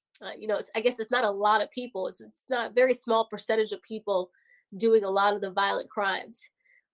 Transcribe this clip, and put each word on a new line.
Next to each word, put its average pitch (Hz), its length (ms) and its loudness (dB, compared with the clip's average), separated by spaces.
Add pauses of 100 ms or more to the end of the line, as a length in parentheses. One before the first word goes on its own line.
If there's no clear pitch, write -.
(200)
uh, 190 160 -12
you 214 120 -8
know, 208 80 0
it's, - 180 -6
I 226 60 -2
guess 247 180 2
it's 226 140 -6
not 247 100 2
a 214 80 2
lot 208 320 2
of 208 80 -6
people. 240 380 -8
It's, - 120 -12
it's - 300 -20
not 240 220 -2
a - 20 -20
very 254 180 6
small 226 380 0
percentage 214 400 0
of 190 120 -8
people 202 500 -4 (440)
doing 220 280 4
a 190 60 -2
lot 196 240 4
of 202 60 -4
the 190 120 -6
violent 196 360 0
crimes. - 600 -4 (440)